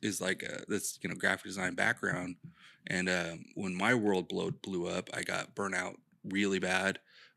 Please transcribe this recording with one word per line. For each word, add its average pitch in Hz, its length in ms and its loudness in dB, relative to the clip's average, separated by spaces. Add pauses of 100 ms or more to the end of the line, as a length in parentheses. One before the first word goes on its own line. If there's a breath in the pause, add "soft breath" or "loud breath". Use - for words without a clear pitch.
is 101 180 -2
like, 92 220 0
uh, - 240 -6
this, - 340 -2
you 92 80 -4
know, 85 60 -6
graphic 95 300 2
design 92 280 -2
background. 90 600 0 (500 loud breath)
And, 92 240 2
um, 85 360 0 (100)
when 95 200 -2
my 104 200 4
world 101 340 4
blew, 90 220 -2
blew 90 360 -4
up, 90 280 -2
I - 80 -4
got - 320 -4
burnt 98 180 -2
out 185 220 -2 (280)
really 98 360 2
bad. 92 400 2 (380 loud breath)